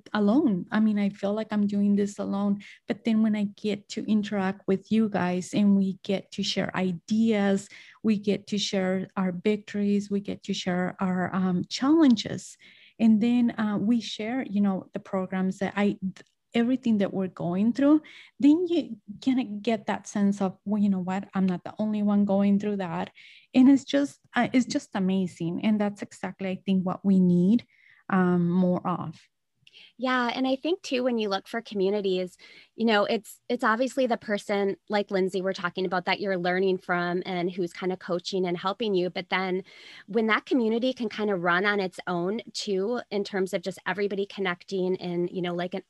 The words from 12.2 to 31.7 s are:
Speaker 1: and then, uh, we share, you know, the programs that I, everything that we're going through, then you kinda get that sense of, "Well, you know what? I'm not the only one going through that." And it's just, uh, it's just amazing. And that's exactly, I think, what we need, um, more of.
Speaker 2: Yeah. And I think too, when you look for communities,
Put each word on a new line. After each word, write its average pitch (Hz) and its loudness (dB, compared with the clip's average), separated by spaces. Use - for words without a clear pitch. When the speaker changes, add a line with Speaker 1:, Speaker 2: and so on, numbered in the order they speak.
Speaker 1:
and 220 6
then, 240 2
uh, 208 -2
we 226 2
share, 226 -6
you 202 -2
know, 190 0
the 202 -8
programs 190 -4
that 190 -2
I, 202 0
everything 233 0
that 190 0
we're 190 -2
going 180 -2
through, 294 4
then 320 6
you 269 -2
kinda 262 0
get 208 -4
that 202 -4
sense 202 0
of, 185 0
"Well, 208 0
you 208 6
know 190 2
what? 185 -4
I'm 190 2
not 180 -2
the - -12
only 214 -2
one 202 4
going 202 4
through 208 -2
that." 185 -6
And 254 8
it's 269 6
just, 277 -2
uh, 240 2
it's 254 4
just - -6
amazing. 185 -2
And 214 2
that's 208 -4
exactly, 190 -10
I 190 -6
think, 190 0
what 180 -4
we 196 4
need, 180 4
um, 180 2
more 180 0
of. - -8
Speaker 2:
Yeah. 247 -2
And 262 -2
I 262 0
think 311 -4
too, 247 -2
when 247 0
you 214 -2
look 196 -4
for 233 -6
communities, 190 -2